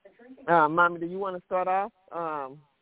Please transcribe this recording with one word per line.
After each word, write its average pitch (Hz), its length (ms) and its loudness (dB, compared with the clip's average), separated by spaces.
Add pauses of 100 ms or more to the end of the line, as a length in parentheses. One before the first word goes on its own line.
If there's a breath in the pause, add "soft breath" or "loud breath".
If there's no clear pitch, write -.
(460)
Uh, 160 220 6
Mommy, 170 320 2
do 170 60 -6
you 180 120 -8
wanna 190 220 -6
start 185 260 -4
off? 196 260 -2 (200)
Um, 151 480 -8 (220)